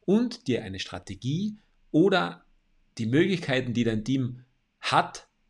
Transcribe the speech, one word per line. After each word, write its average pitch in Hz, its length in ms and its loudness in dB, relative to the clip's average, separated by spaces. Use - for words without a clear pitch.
und 226 380 0
dir 117 160 0
eine 95 160 -10
Strategie 139 760 -6
oder 175 520 2
die 117 80 -4
Möglichkeiten, 131 680 2
die 120 100 2
dein 110 200 0
Team 127 400 -2
hat, - 480 0